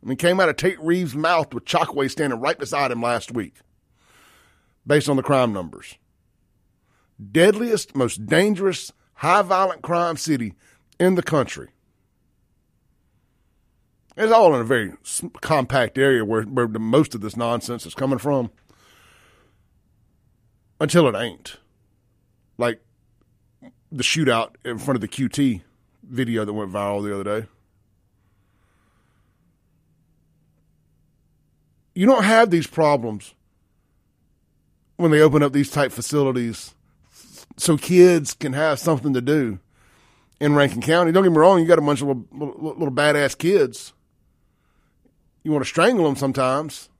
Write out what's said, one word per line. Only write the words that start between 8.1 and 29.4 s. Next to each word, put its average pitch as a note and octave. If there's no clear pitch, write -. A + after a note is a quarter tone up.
dangerous, F#3
high F3+
violent F#3
crime E3+
city B2
in F#3
the F3
country. B2+
It's A3
all G3+
in B2
a A2+
very A2
s-, -
compact C3
area C3
where, A2
where B2
the, A2
most B2
of A2
this G2+
nonsense A#2
is E2
coming C3+
from. C3+
Until D#3
it A2
ain't. G#2+
Like A#2+
the C3
shootout B2
in A#2
front C3
of G#2
the G#2+
Q C3
T B2+
video A#2
that G#2
went G#2
viral G2+
the G#2
other G2+
day. G#2+